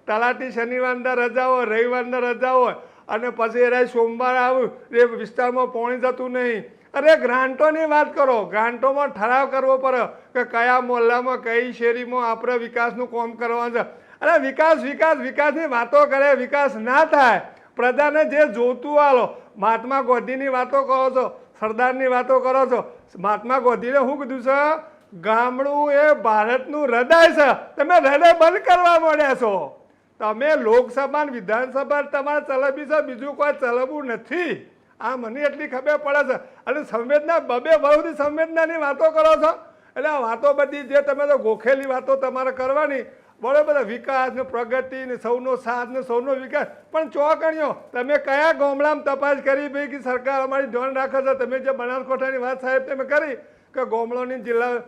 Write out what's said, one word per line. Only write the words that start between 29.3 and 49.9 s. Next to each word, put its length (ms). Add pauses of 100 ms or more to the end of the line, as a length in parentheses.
છો. 540 (320)
તમે 360
લોકસભા 680
ને 80
વિધાનસભા 720
તમારે 400
ચલાવવી 440
છે, 160
બીજું 340
કોઈ 260
ચલાવવું 440
નથી. 640 (280)
આ 160
મને 260
એટલી 260
ખબર 300
પડે 360
છે. 40
અને 460
સંવેદના, 560
બબે 380
બહુથી 360
સંવેદનાની 640
વાતો 340
કરો 240
છો. 180 (440)
એટલે 120
આ 100
વાતો 340
બધી 300
જે 180
તમે 260
તો 100
ગોખેલી 480
વાતો 300
તમારે 360
કરવાની, 500 (400)
બરોબર, 420
વિકાસ 480
ને 100
પ્રગતિ 640
ને 100
સૌનો 400
સાથ 340
ને 120
સૌનો 340
વિકાસ, 320 (240)
પણ 180
ચોકણીઓ 640 (180)
તમે 240
કયા 340
ગામડામાં 520
તપાસ 400
કરી 240
ભાઈ 200
કે 120